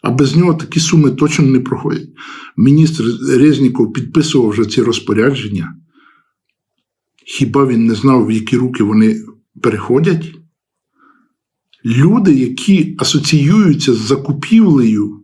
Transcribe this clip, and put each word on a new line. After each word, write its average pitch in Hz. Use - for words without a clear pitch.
а 110
без 139
нього 175
такі 160
суми 156
точно 147
не 131
проходять. -
Міністр 147
Резніков 131
підписував 127
вже 104
ці -
розпорядження. 110
Хіба 135
він 113
не 113
знав, 127
в 107
які 110
руки 127
вони 107
переходять? 131
Люди, 165
які 156
асоціюються 151
з 113
закупівлею 127